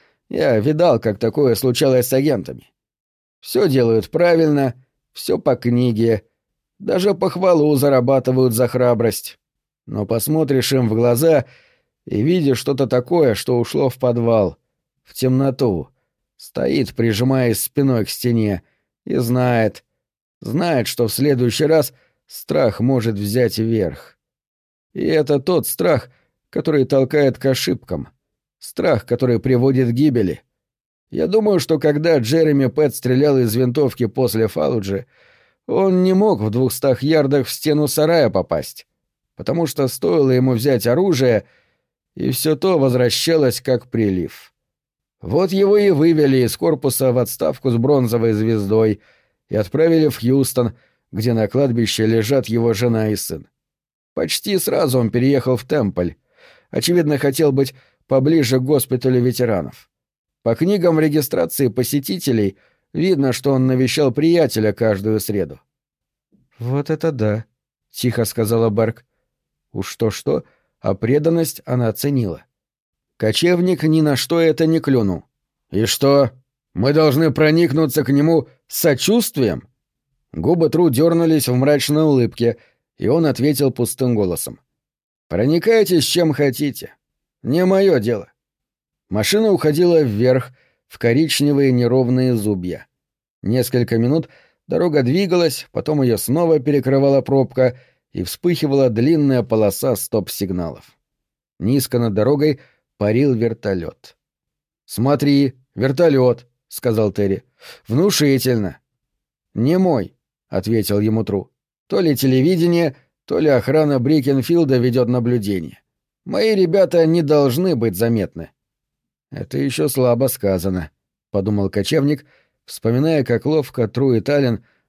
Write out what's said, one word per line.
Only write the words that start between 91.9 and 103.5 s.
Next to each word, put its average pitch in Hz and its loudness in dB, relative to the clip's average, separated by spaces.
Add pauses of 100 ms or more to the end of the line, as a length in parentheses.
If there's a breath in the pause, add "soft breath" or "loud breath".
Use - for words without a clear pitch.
зубья. 98 -4 (560)
Несколько 120 -2
минут 135 0 (400 soft breath)
дорога 160 0
двигалась, 170 0
потом 147 -2
ее 120 2
снова 160 0
перекрывала 139 2
пробка, 131 0 (340 soft breath)
и 87 -6
вспыхивала 139 0
длинная 135 2
полоса 110 0
стоп-сигналов. 90 -6 (600)
Низко 123 -2
над 113 0
дорогой 139 0 (380 soft breath)
парил 123 0
вертолет. 107 -6 (680)